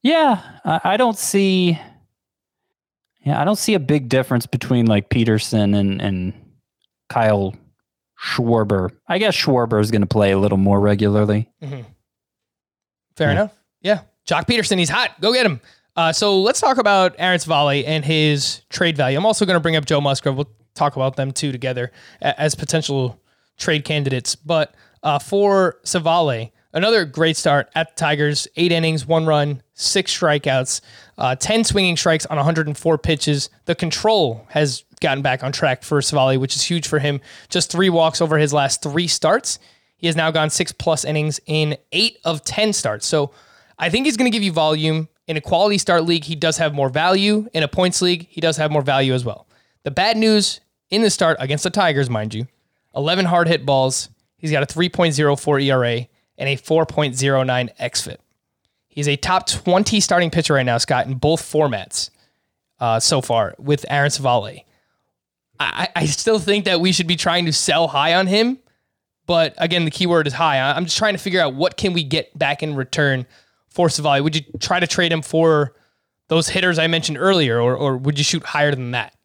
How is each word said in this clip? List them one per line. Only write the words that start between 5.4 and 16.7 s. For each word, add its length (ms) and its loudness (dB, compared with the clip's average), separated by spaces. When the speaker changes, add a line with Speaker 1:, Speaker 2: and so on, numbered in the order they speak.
Speaker 1:
and, 280 0
and 320 -4
Kyle 480 0
Schwarber. 720 0
I 120 0
guess 160 2
Schwarber 440 2
is 100 2
gonna 160 2
play 260 2
a 80 2
little 180 2
more 220 4
regularly. 720 2
Speaker 2:
Mm-hmm. 180 -12
Fair 120 0
Speaker 1:
Yeah. 40 4
Speaker 2:
enough. 220 0
Yeah. 180 0
Jock 220 -2
Peterson, 300 0
he's 120 2
hot. 320 -2
Go 120 0
get 120 2
him. 160 -8
Uh, 160 2
so 300 2
let's 180 0
talk 180 2